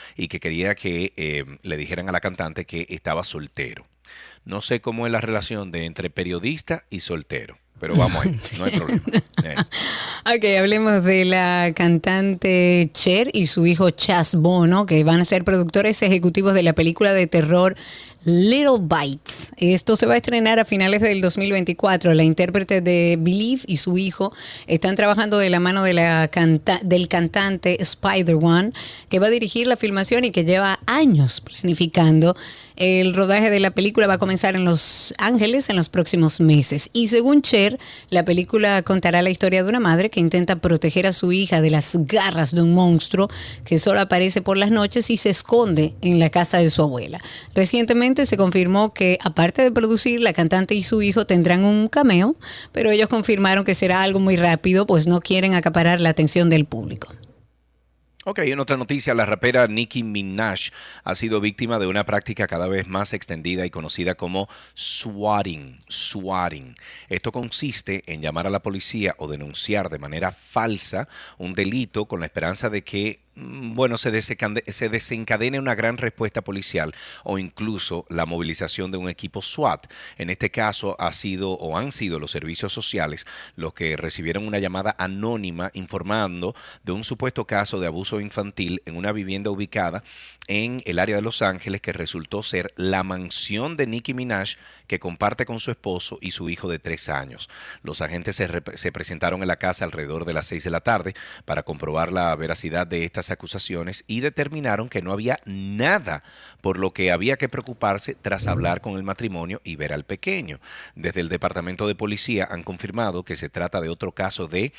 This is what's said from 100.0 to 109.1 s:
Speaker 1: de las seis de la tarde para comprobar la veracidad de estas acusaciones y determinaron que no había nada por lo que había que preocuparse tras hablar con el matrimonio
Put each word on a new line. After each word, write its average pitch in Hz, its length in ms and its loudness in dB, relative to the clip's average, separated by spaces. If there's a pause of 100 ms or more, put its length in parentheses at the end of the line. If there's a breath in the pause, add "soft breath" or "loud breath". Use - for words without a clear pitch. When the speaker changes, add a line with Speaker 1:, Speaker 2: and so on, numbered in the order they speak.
Speaker 1:
de 85 80 -6
las 80 140 -6
seis 82 180 -10
de 90 60 -6
la 82 100 -4
tarde 95 340 -2 (300 loud breath)
para - 180 -6
comprobar 80 500 -6
la 87 220 -2
veracidad 82 540 -6
de 82 160 -6
estas 87 260 -8
acusaciones 90 800 -8
y 113 100 -8
determinaron 139 680 -6
que 101 140 -8
no 90 100 -8
había 113 320 -4
nada 101 800 -4 (360 loud breath)
por 92 180 -2
lo 95 120 -2
que 90 220 0
había 107 240 -2
que 135 120 -4
preocuparse 110 680 -6
tras 98 320 -6
hablar 87 320 -2
con 101 140 -10
el 95 100 -10
matrimonio 95 580 -10